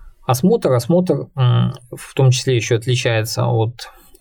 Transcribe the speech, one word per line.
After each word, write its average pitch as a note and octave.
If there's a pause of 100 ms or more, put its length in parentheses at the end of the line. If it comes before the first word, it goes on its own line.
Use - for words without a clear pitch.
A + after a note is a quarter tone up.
(280)
осмотр. F3+
Осмотр, D#3
м, B2 (180)
в -
том C3+
числе B2+
еще A2+
отличается A#2
от A#2 (320)